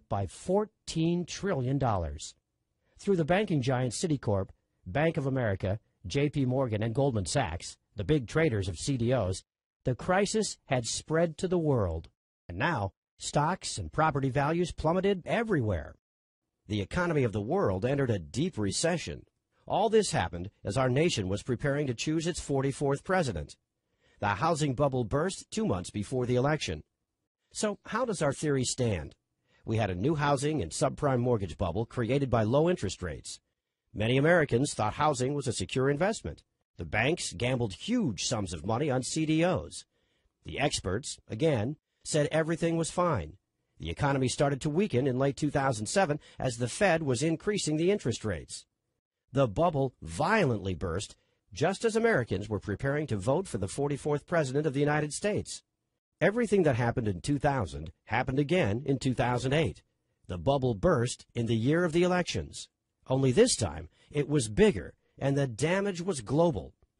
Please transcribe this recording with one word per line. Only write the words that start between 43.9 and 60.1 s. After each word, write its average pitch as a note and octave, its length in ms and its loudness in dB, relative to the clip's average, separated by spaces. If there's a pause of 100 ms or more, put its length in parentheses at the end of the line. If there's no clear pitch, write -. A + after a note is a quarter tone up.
started C#3+ 340 0
to D#3 80 -2
weaken D3 360 2
in B2 120 0
late C#3 180 0
two D3+ 140 -2
thousand C3+ 380 0
seven D3+ 320 0 (180)
as B2 180 -2
the A#2+ 120 -2
Fed E3 340 2
was C3 200 0
increasing E3 540 0
the E3+ 140 2
interest E3 340 -2
rates. D#2+ 400 -6 (640)
The C3+ 160 2
bubble C3+ 540 0
violently A#2 760 2
burst F2 420 -4 (360)
just F3 320 0
as A3 120 2
Americans C3+ 520 2
were G#2+ 100 -2
preparing C#3 500 -2
to G#2+ 100 -2
vote C#3 280 0
for A#2+ 120 -6
the F#2+ 100 -2
forty-fourth C#3+ 580 -2
president D3 380 0
of D3+ 80 0
the C3+ 80 0
United D3 320 0
States. - 500 -4 (560)
Everything G3+ 440 4
that C#3+ 140 4
happened A#2 320 0
in F2+ 120 -2
two C#3+ 180 0
thousand F2 540 -2 (120)
happened C3 340 -2
again C#3+ 480 2
in C#3 120 2
two C3 140 0
thousand B2 400 0
eight. C#3+ 300 0 (460)